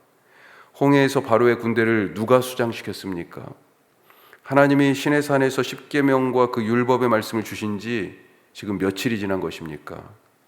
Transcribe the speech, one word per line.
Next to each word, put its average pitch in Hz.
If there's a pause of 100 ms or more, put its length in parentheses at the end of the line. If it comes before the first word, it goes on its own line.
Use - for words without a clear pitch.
(800)
홍해에서 139
바로의 117
군대를 113
누가 110
수장시켰습니까? 104 (960)
하나님이 139
시내산에서 139
십계명과 131
그 120
율법의 120
말씀을 110
주신 104
지 110 (340)
지금 98
며칠이 98
지난 98
것입니까? 80 (460)